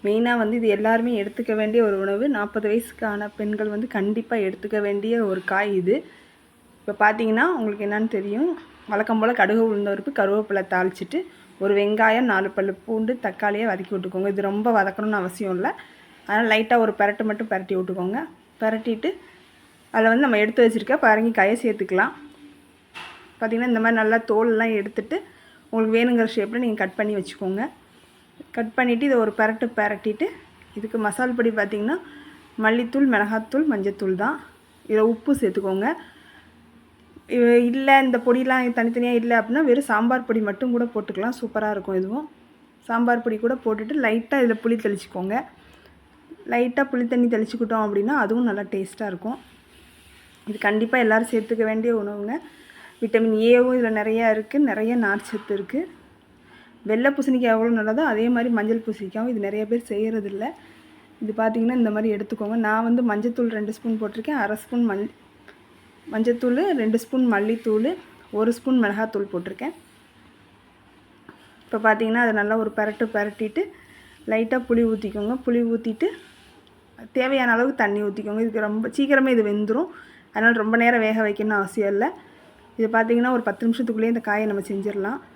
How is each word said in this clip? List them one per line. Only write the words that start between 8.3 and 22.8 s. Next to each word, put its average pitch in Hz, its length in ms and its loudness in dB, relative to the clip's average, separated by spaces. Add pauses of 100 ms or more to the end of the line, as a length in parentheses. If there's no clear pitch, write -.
வழக்கம் 214 320 0
போல 233 140 2
கடுகு, 220 360 2
உளுந்தம்பருப்பு, 202 500 -2
கருவேப்பிலை 202 540 0
தாளிச்சிட்டு, 185 480 -2 (380)
ஒரு 196 160 2
வெங்காயம், 220 580 2
நாலு 190 160 0
பல்லு 196 260 -2 (100)
பூண்டு, 226 360 -2
தக்காளியை 208 500 -2
வதக்கி 190 240 -6
விட்டுக்கோங்க. 185 320 -4
இது 196 240 -2
ரொம்ப 214 160 -2 (120)
வதக்கணும்னு 202 440 0
அவசியம் 185 320 -4
இல்ல. 208 220 -4 (500)
அதனால 220 300 2
லைட்டா 226 200 2
ஒரு 214 200 2
பெரட்டு 208 260 0
மட்டும் 214 300 -4
பெரட்டி 190 220 -4
விட்டுக்கோங்க. 185 440 -4 (420)
பெரட்டிட்டு, 220 480 -2 (840)
அதுல 226 160 4
வந்து 254 160 4
நம்ம 233 120 2
எடுத்து 220 260 4
வச்சிருக்க 226 400 2
பரங்கிக்காயை 220 580 4
சேர்த்துக்கலாம். 208 520 0 (1300)